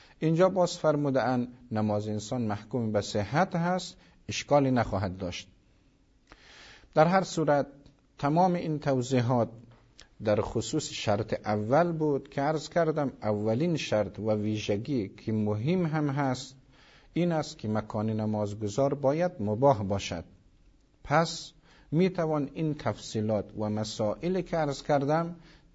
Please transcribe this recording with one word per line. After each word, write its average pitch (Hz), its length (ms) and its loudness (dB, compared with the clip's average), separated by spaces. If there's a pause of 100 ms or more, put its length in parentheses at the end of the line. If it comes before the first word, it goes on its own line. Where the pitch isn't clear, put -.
(220)
اینجا 165 260 4
باز 185 300 0
فرموده‌اند 131 720 2 (240)
نماز 107 360 0
انسان 107 340 -4
محکوم 110 500 -4
به 104 80 2
صحت 139 560 0
هست، 175 400 -2 (320)
اشکالی 139 420 2
نخواهد 104 460 0
داشت. 92 320 -8 (1500)
در 160 120 8
هر 190 160 4
صورت 147 440 2 (520)
تمام 175 360 4
این 160 240 -2
توضیحات 127 720 2 (760)
در 107 160 4
خصوص - 500 -4
شرط - 560 -2
اول 120 460 2
بود 151 360 -2
که - 120 -6
عرض 151 280 -2
کردم 151 440 0 (100)
اولین 110 540 0
شرط 107 420 -2
و 107 120 -2
ویژگی 107 800 0
که - 240 -6
مهم 110 540 0
هم 151 220 0
هست 135 480 -2 (560)
این 170 200 0
است 151 260 -4
که 107 100 -6
مکان 107 420 -2
نمازگزار 107 840 0
باید 151 460 0
مباح 107 420 4
باشد. 98 420 -4 (800)
پس - 480 -2 (400)
می‌توان 156 640 0
این 156 200 -2
تفصیلات 107 720 -2 (140)
و 107 120 -2
مسائلی 110 720 -2
که 175 140 -4
عرض 143 260 -2
کردم 156 540 0 (380)